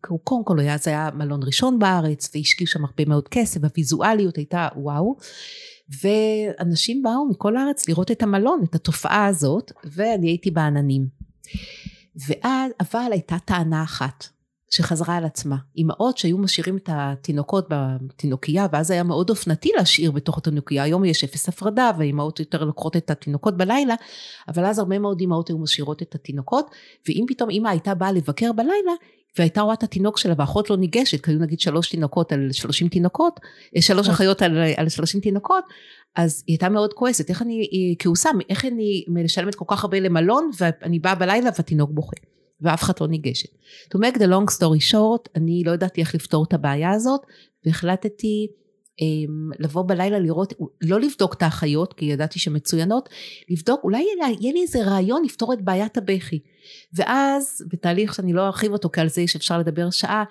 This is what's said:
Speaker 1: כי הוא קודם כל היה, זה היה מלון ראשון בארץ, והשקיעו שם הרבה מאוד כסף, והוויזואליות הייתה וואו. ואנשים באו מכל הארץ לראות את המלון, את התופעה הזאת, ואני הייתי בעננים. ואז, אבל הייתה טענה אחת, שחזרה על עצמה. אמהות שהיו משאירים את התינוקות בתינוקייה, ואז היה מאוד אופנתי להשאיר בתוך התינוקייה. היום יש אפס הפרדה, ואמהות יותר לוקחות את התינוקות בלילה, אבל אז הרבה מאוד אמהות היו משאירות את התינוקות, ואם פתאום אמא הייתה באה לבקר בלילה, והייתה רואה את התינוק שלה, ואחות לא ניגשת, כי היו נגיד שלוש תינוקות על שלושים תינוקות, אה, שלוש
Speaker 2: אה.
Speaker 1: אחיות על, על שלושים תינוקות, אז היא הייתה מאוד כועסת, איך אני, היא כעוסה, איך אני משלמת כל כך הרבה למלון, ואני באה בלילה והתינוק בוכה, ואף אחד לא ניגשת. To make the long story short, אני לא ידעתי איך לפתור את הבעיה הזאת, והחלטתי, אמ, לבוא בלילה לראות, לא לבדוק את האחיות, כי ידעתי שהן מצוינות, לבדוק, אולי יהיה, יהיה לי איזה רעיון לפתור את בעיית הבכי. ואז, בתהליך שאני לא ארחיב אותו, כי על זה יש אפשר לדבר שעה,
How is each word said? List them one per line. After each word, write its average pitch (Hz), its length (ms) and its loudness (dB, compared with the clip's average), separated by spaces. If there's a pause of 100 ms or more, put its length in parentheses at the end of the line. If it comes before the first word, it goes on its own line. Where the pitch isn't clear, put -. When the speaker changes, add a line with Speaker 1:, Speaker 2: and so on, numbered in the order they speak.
Speaker 1:
כי - 60 -18
הוא 165 140 -4
קודם 240 200 0
כל 175 160 2
היה, 147 180 2
זה 151 120 -2
היה 151 240 -2
מלון 143 300 -4
ראשון 240 360 2
בארץ, 175 560 2
והשקיעו 156 320 0
שם 151 180 -2
הרבה 147 200 -2
מאוד 147 220 2
כסף, 220 360 -2
והוויזואליות 175 720 0
הייתה 160 400 -4
וואו. 147 400 -2 (720)
ואנשים 214 1120 0
באו 254 260 0
מכל 214 280 0
הארץ 277 320 0
לראות 175 220 0
את 226 120 0
המלון, 220 400 2
את 165 120 -2
התופעה 170 500 0
הזאת, 170 460 0 (120)
ואני 185 440 0
הייתי 175 240 0
בעננים. 143 560 2 (1080)
ואז, 254 640 -2
אבל 233 320 -2
הייתה 175 340 -2
טענה 160 380 0
אחת, - 420 -6 (440)
שחזרה 165 460 0
על 170 100 -2
עצמה. 147 300 -4 (220)
אמהות 196 400 0
שהיו 175 200 0
משאירים 190 400 -2
את 190 160 -8
התינוקות 143 760 -2
בתינוקייה, 135 1000 -2
ואז 160 200 0
היה 175 120 2
מאוד 175 260 0
אופנתי 196 480 0
להשאיר 170 340 2
בתוך 147 260 -2
התינוקייה. 147 460 -2
היום 175 220 2
יש 165 180 2
אפס - 260 -4
הפרדה, 220 480 2
ואמהות 147 420 0
יותר 156 240 -4
לוקחות 156 340 -2
את 165 120 -2
התינוקות 151 480 -2
בלילה, 233 380 2 (520)
אבל 175 180 0
אז 208 140 0
הרבה 196 200 0
מאוד 202 220 0
אמהות 170 260 0
היו 165 100 -4
משאירות 151 440 -4
את - 140 -12
התינוקות, 151 560 -2 (360)
ואם 160 200 0
פתאום 247 220 -2
אמא 214 200 0
הייתה 190 240 0
באה 190 180 0
לבקר 185 400 0
בלילה, 339 400 0 (460)
והייתה 170 240 2
רואה 214 120 2
את 220 100 -2
התינוק 208 340 -2
שלה, 180 200 2
ואחות 170 320 0
לא 208 80 2
ניגשת, 185 480 0
כי 160 60 2
היו 156 80 2
נגיד 160 200 -2
שלוש 165 300 0
תינוקות 165 420 -2
על 139 200 0
שלושים 143 360 -2
תינוקות, 185 520 0 (360)
אה, 170 60 4
שלוש 190 260 4
Speaker 2:
אה. 190 60 4
Speaker 1:
אחיות 190 280 4
על, 170 160 4 (200)
על 160 120 0
שלושים 165 320 -2
תינוקות, 208 420 2 (520)
אז 165 320 0
היא 165 60 2
הייתה 180 160 2
מאוד 208 240 2
כועסת, 247 360 0
איך 185 120 -2
אני, 226 300 -2
היא 180 280 2
כעוסה, 175 300 2 (200)
איך 196 160 -2
אני 214 420 -2
משלמת 170 480 0
כל 175 120 -10
כך 202 160 0
הרבה 196 160 0
למלון, 190 600 4
ואני 170 400 0
באה 185 160 2
בלילה 196 420 2
והתינוק 151 360 0
בוכה, 147 220 -4 (460)
ואף 160 220 0
אחד 185 180 0
לא 156 60 0
ניגשת. 147 420 -4 (440)
To 180 40 0
make 240 200 2
the 214 60 4
long 190 340 4
story 156 340 4
short, 220 440 2
אני 165 300 0
לא 170 60 2
ידעתי 175 300 0
איך 160 140 0
לפתור 156 280 2
את - 100 2
הבעיה 147 380 0
הזאת, 247 300 0 (440)
והחלטתי, 208 840 -2 (540)
אמ, 156 480 -2 (100)
לבוא 156 240 -2
בלילה 190 360 0
לראות, 175 340 0 (280)
לא 180 180 2
לבדוק 262 340 0
את - 100 -2
האחיות, 156 500 0
כי - 120 -6
ידעתי 147 340 -2
שהן 151 160 -2
מצוינות, 170 540 0 (400)
לבדוק, 180 340 0
אולי 202 140 0
יהיה, 330 420 0
יהיה 247 140 -2
לי 349 80 2
איזה 269 220 0
רעיון 196 420 2
לפתור 233 280 -2
את 226 80 -4
בעיית 190 360 0
הבכי. 190 420 -2 (540)
ואז, 277 760 0
בתהליך 175 460 -2
שאני 185 200 -2
לא 190 140 2
ארחיב 208 240 -2
אותו, 202 180 -2
כי 170 120 0
על 160 80 2
זה 175 120 -2
יש 175 140 2
אפשר 170 240 -2
לדבר 170 300 -2
שעה, 214 420 -2